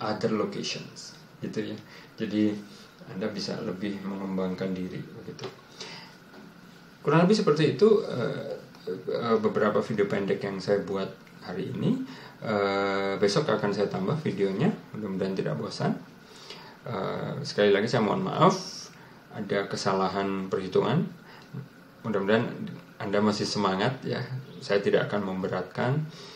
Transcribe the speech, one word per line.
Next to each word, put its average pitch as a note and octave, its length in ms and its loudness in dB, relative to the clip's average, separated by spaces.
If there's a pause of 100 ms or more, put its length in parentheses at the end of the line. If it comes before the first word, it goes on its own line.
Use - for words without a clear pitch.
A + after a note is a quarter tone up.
other G#2+ 320 0
locations, - 800 -6 (240)
gitu G#2 360 -4
ya. G#2 40 -12 (400)
Jadi G#2 360 2 (560)
Anda G#2+ 200 -4
bisa - 320 -6
lebih G2 400 -6
mengembangkan F#2+ 720 -4
diri F#2 240 -6
begitu. - 480 -12 (1600)
Kurang E3 240 8
lebih G#3+ 80 6
seperti D3 400 4
itu, G#3+ 320 8
eh, G#2 480 -4 (320)
eh, - 500 0
beberapa G#2 460 4
video G#2 240 2
pendek G2 320 0
yang G2 180 -4
saya G2+ 240 2
buat G2 300 -4 (320)
hari F#2 260 -6
ini. B3 300 0 (440)
Eh, G2 760 2
besok - 280 4
akan G#2 240 2
saya G2+ 160 2
tambah F#2+ 360 0
videonya, G2 480 2 (240)
mudah-mudahan F#2+ 400 -2
tidak - 240 -2
bosan. - 360 -2 (880)
Eh, F#2+ 480 -4 (120)
sekali G#2 280 4
lagi G#2 160 4
saya A2+ 160 2
mohon G2 200 0
maaf, B2+ 320 4 (800)
ada G2+ 320 -2
kesalahan F#2+ 800 0
perhitungan. G2 560 2 (1000)
Mudah-mudahan G#2+ 440 4 (520)
Anda G#2 200 0
masih G#2+ 240 2
semangat G2+ 600 0
ya. B2 160 -4 (440)
Saya G2+ 160 2
tidak G2 320 2
akan G2+ 160 0
memberatkan, G#2 760 -2 (320)